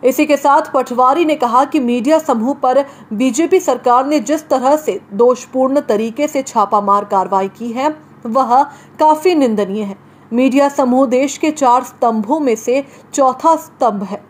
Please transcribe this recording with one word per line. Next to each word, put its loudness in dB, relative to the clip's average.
इसी 2
के 2
साथ 2
पटवारी 2
ने 0
कहा 2
कि -2
मीडिया 0
समूह -2
पर 0
बीजेपी 0
सरकार 0
ने 0
जिस -4
तरह 2
से -4
दोषपूर्ण 0
तरीके -4
से -4
छापामार 0
कार्रवाई -2
की -12
है, -4
वह 2
काफी 2
निंदनीय 0
है। -8
मीडिया 2
समूह 2
देश 0
के 0
चार 2
स्तंभों -2
में 0
से -2
चौथा 2
स्तंभ -4
है -10